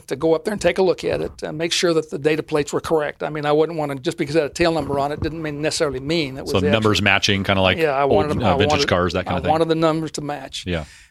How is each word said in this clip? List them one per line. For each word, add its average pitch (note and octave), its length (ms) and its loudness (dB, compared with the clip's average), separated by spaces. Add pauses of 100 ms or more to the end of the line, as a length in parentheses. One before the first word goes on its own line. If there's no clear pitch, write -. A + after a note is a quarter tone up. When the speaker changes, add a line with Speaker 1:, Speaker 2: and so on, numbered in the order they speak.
Speaker 1:
to D#3 80 -4
go D#3+ 180 2
up D#3+ 120 -2
there A3 80 -2
and G3+ 80 -8
take F3 160 0
a F#3+ 40 2
look F3 220 0
at D3+ 160 -2
it - 240 -8
and D3+ 140 -8
make E3+ 160 -4
sure E3+ 200 2
that D#3 160 -2
the D3 100 -8
data D#3 240 0
plates D3 280 -2
were D#3+ 80 -2
correct. D3+ 420 -2
I E3 80 -2
mean, D3+ 160 -6
I D3 60 2
wouldn't D#3 260 2
wanna, D3 180 -4
just C#3 220 -4
because C#3+ 200 -2
it D#3 60 4
had C#3 80 -4
a - 20 -20
tail E3+ 180 2
number C#3+ 260 -2
on C#3+ 140 0
it, D3+ 80 -8
didn't D#3+ 220 -6
mean, D3 200 -6
necessarily D3 380 -2
mean C#3 380 -2
it - 60 -10
was - 80 -8
Speaker 2:
So G2 100 2
Speaker 1:
the F#2 80 2
Speaker 2:
numbers G#2+ 300 4
Speaker 1:
actual G#2 40 0
Speaker 2:
matching, G2 400 4
kinda G2 180 2
like F#2+ 160 4
Speaker 1:
Yeah, D#3+ 140 2
I C3+ 120 0
Speaker 2:
old, C3+ 100 4
Speaker 1:
wanted D3 160 4
them, - 140 -2
Speaker 2:
uh, G2 100 4
Speaker 1:
I - 40 0
Speaker 2:
vintage - 120 4
Speaker 1:
wanted, C#3+ 180 2
Speaker 2:
cars, F2+ 260 2
that F#2 120 -2
kinda F#2 140 -2
Speaker 1:
I - 20 -6
Speaker 2:
thing? - 100 0
Speaker 1:
wanted D#3+ 160 2
the D#3+ 80 2
numbers D#3+ 360 0
to D#3 100 -8
match. C#3+ 440 -10
Speaker 2:
Yeah. E2+ 200 -4 (260)